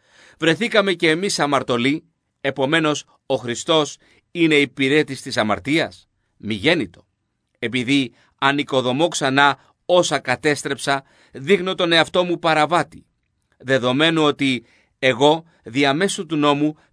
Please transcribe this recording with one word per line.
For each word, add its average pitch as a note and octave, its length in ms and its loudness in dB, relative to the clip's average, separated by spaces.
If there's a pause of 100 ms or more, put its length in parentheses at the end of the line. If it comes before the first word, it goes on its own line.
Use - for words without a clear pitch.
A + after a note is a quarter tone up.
(400)
βρεθήκαμε F#3+ 540 2
και E3+ 160 0
εμείς F3 300 -2
αμαρτωλοί, C#3 640 0 (380)
επομένως D3 640 -2 (200)
ο C3+ 100 -2
Χριστός C3+ 640 -2 (340)
είναι E3 240 2
υπηρέτης C3+ 680 0
της B2 160 -8
αμαρτίας; G#2+ 720 -2 (300)
Μη G#2 160 -8
γέννητο. A2+ 540 -4 (520)
Επειδή B2 540 -2 (240)
αν C#3 200 0
οικοδομώ C3+ 500 0
ξανά C#3 640 0 (120)
όσα - 340 0
κατέστρεψα, C#3 840 -4 (280)
δείχνω F3+ 440 -2
τον E3+ 160 0
εαυτό E3 320 2
μου F3 160 -2
παραβάτη, D#3 640 0 (520)
δεδομένου C3+ 640 0
ότι C#3 420 0 (340)
εγώ C#3 440 2 (200)
διαμέσου C#3+ 640 -2
του D#3 100 -6
νόμου D3 420 0 (140)